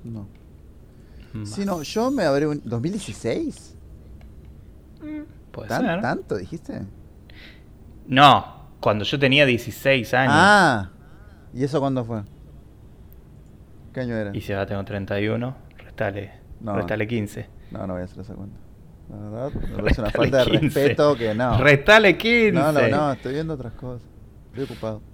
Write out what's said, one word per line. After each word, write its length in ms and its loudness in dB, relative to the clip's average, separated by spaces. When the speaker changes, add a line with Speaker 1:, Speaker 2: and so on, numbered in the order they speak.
Speaker 1:
No. 240 -12
Speaker 2:
Más. 180 -10
Speaker 1:
Sí, 140 -6
no, 180 -4
yo 280 -2
me 140 0
habré 220 2
un-, 180 -4
¿dos 160 -6
mil 120 -4
dieciséis? 800 -8
Speaker 2:
Mm, 500 -14
puede 160 -12
Speaker 1:
¿Tan-, 160 -2
Speaker 2:
ser. 160 -2
Speaker 1:
tanto 360 -6
dijiste? 440 -10
Speaker 2:
No, 600 6
cuando 240 0
yo 140 -4
tenía 260 6
dieciséis 680 0
años. 220 2
Speaker 1:
Ah, 540 6
¿y 120 -4
eso 160 -2
cuándo 240 -2
fue? 180 -8
¿Qué 80 -10
año 160 -6
era? 180 -4
Speaker 2:
Y 60 -6
se 140 -6
va, 120 -2
tengo 180 -6
treinta 360 -6
y 80 0
uno, 280 -4
restale, 560 -8
Speaker 1:
No. 160 -6
Speaker 2:
restale 300 -4
quince. 420 -6
Speaker 1:
No, 160 -8
no 80 -6
voy 80 -6
a 40 -8
hacer 140 -16
esa 140 -14
cuenta. 220 -14
La 60 -14
verdad, 380 -10
me 60 -6
parece 400 -2
una 100 -2
Speaker 2:
Restale 0 -
Speaker 1:
falta 80 4
de 60 6
Speaker 2:
quince. 200 0
Speaker 1:
respeto 360 4
que 180 -2
no. 240 0
Speaker 2:
Restale 600 6
quince. 340 4
Speaker 1:
No, 200 2
no, 160 4
no, 240 0
estoy 220 -6
viendo 200 -4
otras 200 -10
cosas. 280 -12
Estoy 140 -8
ocupado. 380 -8